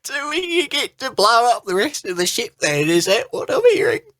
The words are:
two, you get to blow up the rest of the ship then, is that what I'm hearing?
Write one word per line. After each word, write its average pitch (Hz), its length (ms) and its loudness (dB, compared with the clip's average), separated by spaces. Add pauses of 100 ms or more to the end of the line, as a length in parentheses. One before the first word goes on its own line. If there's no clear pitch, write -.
two, 294 340 -8
you 339 320 -2
get 285 300 -6
to 262 120 -6
blow 233 440 4
up - 100 -8
the 185 100 -4
rest 220 300 -2
of 180 120 -6
the 175 80 0
ship - 340 -6
then, 147 300 0
is 170 160 2
that 196 260 0
what - 200 -6
I'm 269 100 0 (120)
hearing? 415 280 0 (180)